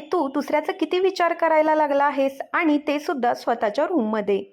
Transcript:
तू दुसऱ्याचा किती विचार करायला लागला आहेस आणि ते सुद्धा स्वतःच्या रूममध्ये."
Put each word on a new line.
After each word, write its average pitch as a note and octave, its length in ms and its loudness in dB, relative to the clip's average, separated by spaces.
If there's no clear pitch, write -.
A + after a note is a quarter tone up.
तू E4 160 0
दुसऱ्याचा D4+ 440 -2
किती F4+ 260 -2
विचार F4+ 360 2
करायला D#4 400 2
लागला C#4+ 300 2
आहेस C4+ 340 0
आणि D4+ 340 2
ते D4 120 0
सुद्धा C4 360 -2
स्वतःच्या A#3 520 -2
रूममध्ये." G#3+ 560 0